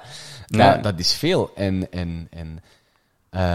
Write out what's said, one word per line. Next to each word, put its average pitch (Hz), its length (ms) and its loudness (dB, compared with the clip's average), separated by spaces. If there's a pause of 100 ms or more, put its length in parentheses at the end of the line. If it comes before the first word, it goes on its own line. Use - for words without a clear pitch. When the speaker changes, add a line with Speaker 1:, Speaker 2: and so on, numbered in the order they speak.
(460)
Speaker 1:
dat, 110 140 2
Speaker 2:
Ja. 98 160 8
Speaker 1:
dat 98 220 -2
is 85 140 0
veel. 151 420 0
En, 95 380 0
en, 85 380 -6
en, 82 320 -12 (680)
eh, 92 100 -2 (140)